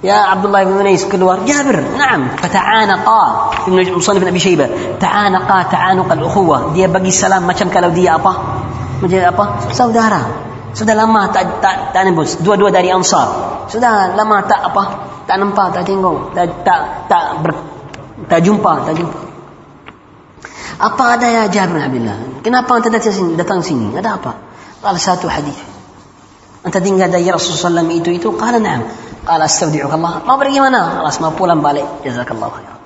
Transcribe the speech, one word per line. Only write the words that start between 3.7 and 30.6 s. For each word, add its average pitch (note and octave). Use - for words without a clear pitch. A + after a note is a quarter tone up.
Musannif F#3+
bin F3+
Abi F3
Shaybah, D#3
"Ta'anaqa F#3+
ta'anuqal F3+
ukhuwah." D#3+
Dia F3+
bagi F#3
salam F#3
macam F3+
kalau F3+
dia E3
apa? F#3+
Macam F#3
apa? F#3
Saudara. A3+
Sudah A3
lama G#3+
tak, F#3
tak, F#3
tak F#3+
nembus. E3
Dua-dua G3+
dari F3+
Ansar. -
Sudah G#3+
lama G#3
tak G3
apa? F#3+
Tak F#3+
nampak, G3
tak F3+
tengok, F#3
tak, F3
tak, E3
tak F3
ber-, D#3+
tak E3+
jumpa, F3+
tak D#3
jumpa. -
"Apa A#3+
ada A#3+
ya A#3
Jabir F3+
bin C3
Abdullah? -
Kenapa B3
anda A3+
datang G#3+
sini, F3
datang E3
sini? A#2
Ada G3+
apa?" A#2+
"Qala F3+
satu F3+
hadis." D3
"Anda F3
tinggal F#3
dari F3
Rasulullah F3
sallallahu E3+
alaihi E3+
wasallam -
itu, -
itu?" F3+
"Qala A3+
na'am." C#3+
"Qala D#3+
astaudi'uka D3+
Allah." E3
"Mau C4
pergi C#4